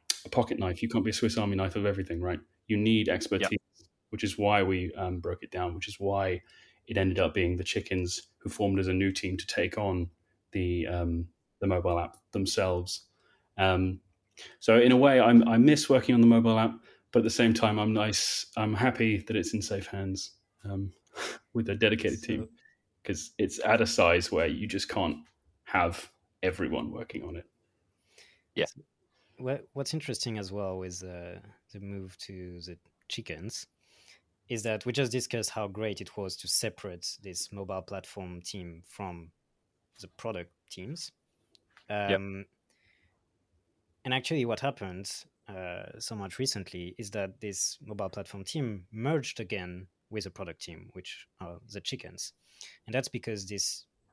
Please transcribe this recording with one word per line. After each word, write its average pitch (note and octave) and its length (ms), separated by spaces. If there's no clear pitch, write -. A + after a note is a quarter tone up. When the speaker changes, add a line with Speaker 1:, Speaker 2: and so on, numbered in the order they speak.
Speaker 1:
a A2+ 40
pocket B2 300
knife. F#2 240
You A2+ 60
can't A2 160
be A2 60
a - 20
Swiss A2+ 240
Army G2+ 180
knife F#2+ 200
of G#2 100
everything, F#2 360
right? F2+ 180
You G#2+ 100
need G#2+ 320
expertise, G2+ 400
Speaker 2:
Yep. G#2+ 80
Speaker 1:
which - 140
is G2 140
why G#2 260
we, F#2 320
um, F#2 240
broke - 240
it - 80
down, F2+ 240
which F#2 120
is G2+ 120
why G2 420
it F#2 100
ended F#2+ 220
up E2+ 140
being F2+ 240
the F2 60
Chickens F#2 600
who A2+ 100
formed G2 300
as F#2 80
a F#2 60
new F#2+ 180
team F#2+ 260
to - 100
take F2+ 300
on F#2 320
the, F2 360
um, E2+ 420
the G2 80
mobile F2 320
app - 180
themselves. F#2 760
Um, F#2 440
so A2+ 200
in B2 120
a B2+ 60
way, C3+ 240
I'm, A#2 260
I A2+ 100
miss D3 320
working B2+ 260
on A#2 60
the A#2 60
mobile A2+ 320
app, A2+ 160
but B2 80
at A2+ 40
the A2 80
same A#2 220
time, G#2+ 260
I'm A2 140
nice. - 540
I'm A2 180
happy A2+ 520
that A2 80
it's F#2 180
in G#2 80
safe G2 260
hands, G2 440
um, G2 280
<laughs> - 300
with A2+ 160
a G2 60
dedicated G#2+ 480
Speaker 3:
So - 0
Speaker 1:
team, - 260
'cause - 340
it's G2 280
at A2 160
a A2 60
size F2 440
where E2 160
you F2+ 200
just - 220
can't F2+ 280
have F2+ 460
everyone D#2+ 480
working - 320
on E2+ 140
it. - 80
Speaker 2:
Yeah. - 100
Speaker 3:
So - 160
what, B2+ 360
what's C#3 200
interesting B2 440
as G2 140
well F#2+ 260
with, F#2 260
uh, F2 360
the G2+ 60
move G2 400
to F2+ 420
the E2+ 160
Chickens F#2 580
is A2+ 140
that A2 220
we B2 80
just B2+ 180
discussed A#2+ 400
how G#2+ 160
great G#2 340
it - 160
was F#2+ 200
to - 100
separate - 760
this F#2 300
mobile G2 300
platform F#2 600
team E2+ 440
from F2 460
the F#2 80
product F#2 440
teams. A#2+ 400
Speaker 2:
Yep. G2 140
Speaker 3:
Um, G2 240
and B2+ 80
actually C3 320
what A2+ 160
happened, G2 500
uh, F#2 520
so A2 160
much G2 240
recently F2+ 580
is G2+ 140
that G2 300
this - 400
mobile G2+ 280
platform G2 340
team A2 480
merged B2+ 480
again F#2 480
with G#2+ 160
a F#2 60
product F2 300
team, E2+ 320
which - 340
are F2 200
the G2 100
Chickens. - 520
And A2+ 80
that's C3 160
because G#2 380
this - 380